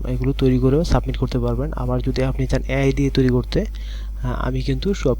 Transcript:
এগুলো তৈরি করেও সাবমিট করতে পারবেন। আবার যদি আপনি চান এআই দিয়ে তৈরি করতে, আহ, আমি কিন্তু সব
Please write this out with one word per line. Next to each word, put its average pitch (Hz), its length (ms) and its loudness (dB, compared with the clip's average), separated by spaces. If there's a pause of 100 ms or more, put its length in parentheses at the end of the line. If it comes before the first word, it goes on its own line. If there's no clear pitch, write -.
এগুলো 127 260 0
তৈরি 127 260 4
করেও 135 240 4
সাবমিট 131 340 0
করতে 127 220 -2
পারবেন। 120 340 -2
আবার 123 280 -2
যদি 127 220 0
আপনি 131 240 0
চান 131 200 2
এআই 135 260 2
দিয়ে 139 160 2
তৈরি 131 200 4
করতে, 123 320 0
আহ, - 640 -6
আমি 127 360 -2
কিন্তু 139 320 0
সব 131 260 2